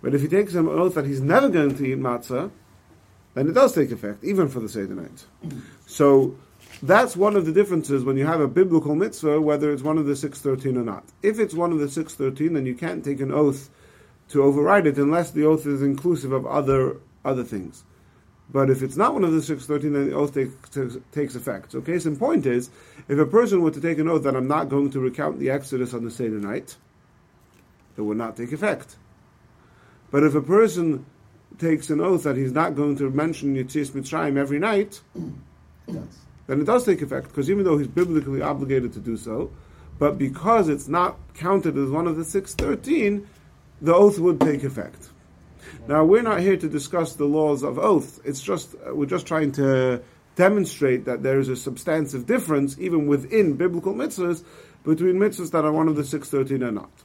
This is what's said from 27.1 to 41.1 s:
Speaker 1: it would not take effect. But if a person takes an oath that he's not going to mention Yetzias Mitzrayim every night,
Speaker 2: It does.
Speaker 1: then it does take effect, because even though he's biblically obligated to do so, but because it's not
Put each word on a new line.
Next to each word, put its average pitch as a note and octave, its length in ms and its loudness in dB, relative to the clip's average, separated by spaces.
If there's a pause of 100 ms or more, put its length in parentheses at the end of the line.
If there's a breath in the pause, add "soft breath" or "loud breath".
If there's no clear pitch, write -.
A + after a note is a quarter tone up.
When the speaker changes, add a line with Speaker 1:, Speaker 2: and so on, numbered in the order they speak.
Speaker 1:
it G#2+ 40 -8
would G#2+ 160 -2
not A#2 200 -6
take B2 140 -8
effect. E3 460 -4 (1120 soft breath)
But C#3+ 120 4
if D3+ 120 4
a D3+ 60 2
person E3+ 640 2 (520)
takes E3 320 -2
an D3+ 100 0
oath F3 240 2
that C#3+ 140 0
he's C3 160 -2
not D#3+ 220 0
going C#3+ 220 0
to C#3 120 -2
mention C#3+ 460 -2
Yetzias C3+ 340 -4
Mitzrayim C#3+ 480 -2
every C#3+ 220 -2
night, G#3 420 -2 (140)
Speaker 2:
It - 800 -16
does. C#3 260 -12 (280)
Speaker 1:
then C3+ 140 0
it D3 40 0
does B3 200 2
take F3 160 2
effect, C3+ 260 -6
because C#3 220 -4
even G3 160 2
though D#3+ 120 4
he's C#3 100 -2
biblically D3 540 0
obligated C3+ 520 -2
to A2+ 60 -14
do A2+ 180 -6
so, A#2 340 -8 (460 loud breath)
but C#3+ 200 2
because D#3+ 520 0
it's C#3 180 -4
not F3 300 -2 (160)